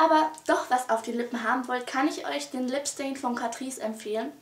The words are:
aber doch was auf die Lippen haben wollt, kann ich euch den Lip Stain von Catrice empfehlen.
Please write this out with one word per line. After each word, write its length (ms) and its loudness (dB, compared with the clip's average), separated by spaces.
aber 300 6
doch 240 2
was 180 2
auf 140 2
die 100 -6
Lippen 320 -2
haben 240 0
wollt, 180 -2
kann 220 2
ich 180 -6
euch 240 -4
den 160 -4
Lip 220 -2
Stain 280 -4
von 180 -2
Catrice 440 -6
empfehlen. 640 -4